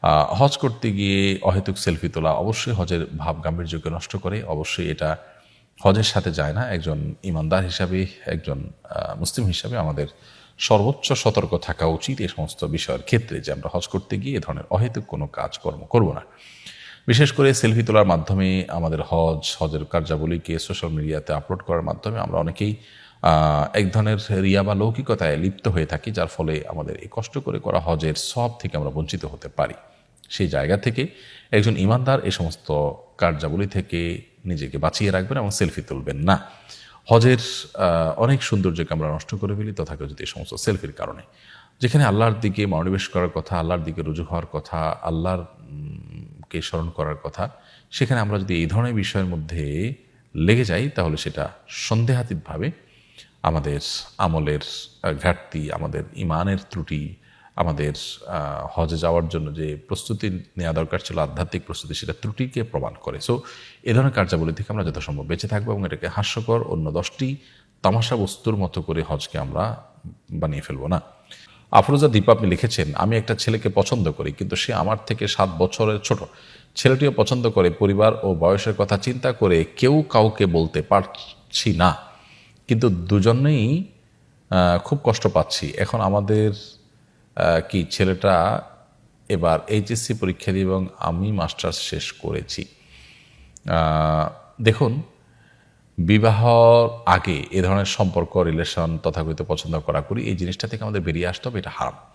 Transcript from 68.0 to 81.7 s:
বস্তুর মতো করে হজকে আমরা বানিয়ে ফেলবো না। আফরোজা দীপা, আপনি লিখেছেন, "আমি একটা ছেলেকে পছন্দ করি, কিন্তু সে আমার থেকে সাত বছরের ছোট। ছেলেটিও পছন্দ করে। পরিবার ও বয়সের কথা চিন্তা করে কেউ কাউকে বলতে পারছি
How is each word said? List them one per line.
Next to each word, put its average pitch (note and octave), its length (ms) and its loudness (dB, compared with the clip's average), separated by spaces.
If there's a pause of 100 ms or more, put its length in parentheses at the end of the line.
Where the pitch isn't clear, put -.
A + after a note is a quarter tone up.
বস্তুর G#2+ 400 -2
মতো F#2 260 -2
করে D#2+ 260 -2
হজকে D2+ 300 -6
আমরা D2+ 460 -4 (480)
বানিয়ে D2+ 300 -4
ফেলবো C#2 260 -8
না। E2 140 0 (680)
আফরোজা C#3 360 6
দীপা, A2+ 240 6
আপনি A2+ 180 6
লিখেছেন, F2+ 460 0
"আমি G#2 220 0
একটা A2 180 -2
ছেলেকে A2 340 0
পছন্দ G2 420 2
করি, D2+ 200 -4
কিন্তু - 240 -6
সে - 180 -4
আমার G2+ 320 0
থেকে G#2+ 220 -2
সাত F#2+ 300 2
বছরের G#2 420 2
ছোট। - 240 -2 (520)
ছেলেটিও C3 360 4
পছন্দ A#2 380 2
করে। F#2 200 4
পরিবার G2+ 420 4 (120)
ও F#2+ 120 2
বয়সের F#2+ 380 2
কথা G2+ 240 2
চিন্তা B2+ 340 -2
করে F2 340 4 (120)
কেউ C3+ 320 4
কাউকে G#2+ 360 6
বলতে E2 360 2
পারছি - 920 0